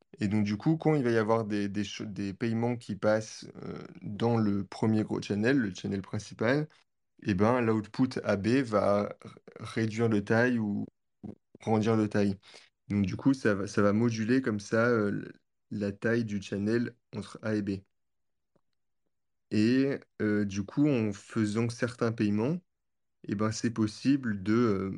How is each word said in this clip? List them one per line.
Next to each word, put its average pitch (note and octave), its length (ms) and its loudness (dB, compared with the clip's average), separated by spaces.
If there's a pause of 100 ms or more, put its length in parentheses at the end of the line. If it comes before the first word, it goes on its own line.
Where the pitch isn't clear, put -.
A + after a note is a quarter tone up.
(200)
Et A2 80 0
donc, G#2+ 160 2
du G#2+ 140 0
coup, D#3 200 2
quand D#3 180 2
il C#3+ 80 0
va A#2+ 80 2
y A2+ 60 2
avoir A2+ 280 2
des, G2+ 240 -2
des G2+ 140 -4
cho-, G2+ 220 -8
des G2+ 280 -6
paiements A#2 420 -2
qui A#2+ 200 -8
passent, G#2+ 520 0 (160)
euh, - 140 -10 (240)
dans A2+ 360 0
le G2+ 280 2
premier A2 380 0
gros G2+ 180 -4
channel, G#2+ 360 2
le G#2 160 -2
channel G2 280 -6
principal, A#2+ 680 -2 (560)
eh G#2+ 120 0
ben, A2+ 260 4
l'output A2+ 600 0
A G#2 120 2
B G2 120 -2 (160)
va G2+ 400 2
r-, - 340 -12 (220)
réduire A2+ 500 0
de G#2+ 100 4
taille A#2 400 4
ou G#2 260 -2 (760)
grandir A2 360 2
de A2 100 4
taille. G2+ 300 0 (520)
Donc, G2+ 160 2
du F#2 100 -4
coup, C3+ 180 2
ça A#2+ 220 0
va, F#2+ 120 -6
ça G#2 140 0
va G2+ 120 4
moduler A2+ 480 2
comme A2 180 -2
ça, A2+ 300 0
euh, A2 200 2
l-, G2+ 220 -6 (400)
la G2+ 200 -4
taille A#2 340 0
du G2+ 160 -4
channel G#2+ 540 -2 (200)
entre - 280 -10
A A2 120 -2
et G#2+ 60 0
B. G2+ 80 -4 (1800)
Et, B2 480 2 (220)
euh, G#2 240 0
du G2 180 -4
coup, C#3+ 240 0
en A2+ 240 2
faisant G#2+ 580 -2
certains A#2 420 -2
paiements, A2+ 460 0 (680)
eh A2 80 -2
ben, A2 160 0
c'est A#2 200 -2
possible A#2 720 0
de, G#2+ 100 2
euh, G2+ 440 2